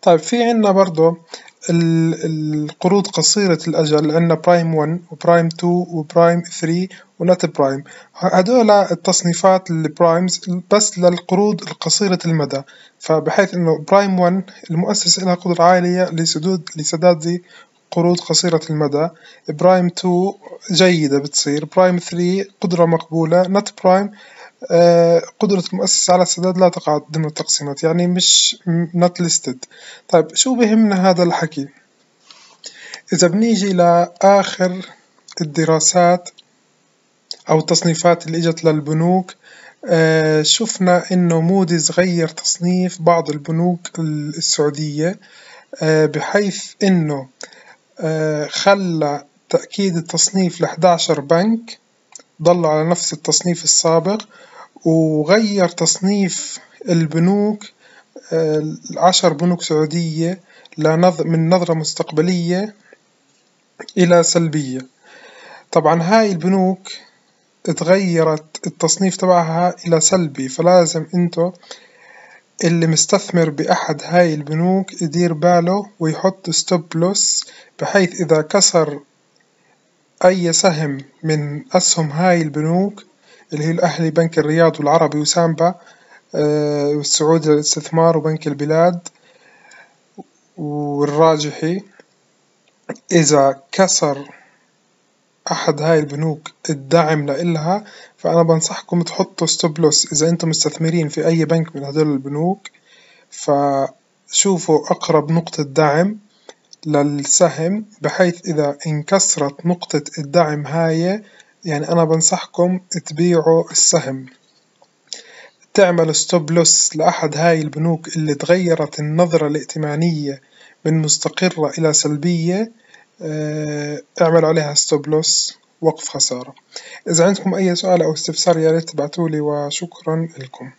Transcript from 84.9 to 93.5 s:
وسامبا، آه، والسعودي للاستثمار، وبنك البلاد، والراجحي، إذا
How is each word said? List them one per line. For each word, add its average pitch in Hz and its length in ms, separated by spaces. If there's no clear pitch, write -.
وسامبا، 165 560
آه، 147 540
والسعودي 151 600
للاستثمار، 160 720
وبنك 156 280
البلاد، 156 640
والراجحي، 151 1300
إذا 143 480